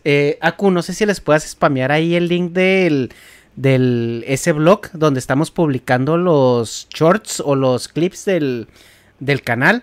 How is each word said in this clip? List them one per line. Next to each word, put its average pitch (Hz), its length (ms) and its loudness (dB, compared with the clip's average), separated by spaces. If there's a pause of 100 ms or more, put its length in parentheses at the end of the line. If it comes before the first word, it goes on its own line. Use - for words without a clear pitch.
Eh, 143 360 2
Aku, 196 300 0
no 180 120 0
sé 185 120 -6
si 214 120 -2
les 202 140 -2
puedas 151 280 2
spamear 135 440 0
ahí 165 240 0
el 175 120 0
link 175 240 -2
del, 180 580 2 (460)
del, 123 720 0
ese 135 260 -2
blog 156 400 2
donde 151 280 0
estamos 143 300 -2
publicando 135 640 -2
los 135 800 0
shorts 180 500 0
o 143 100 0
los 131 340 -2
clips 170 360 -4
del, 139 440 -2 (520)
del 135 220 -2
canal, 143 400 0